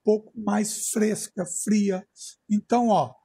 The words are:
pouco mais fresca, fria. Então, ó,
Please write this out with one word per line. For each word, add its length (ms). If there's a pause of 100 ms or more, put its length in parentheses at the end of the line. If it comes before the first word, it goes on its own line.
pouco 340
mais 520
fresca, 540 (200)
fria. 420 (420)
Então, 400
ó, 240 (120)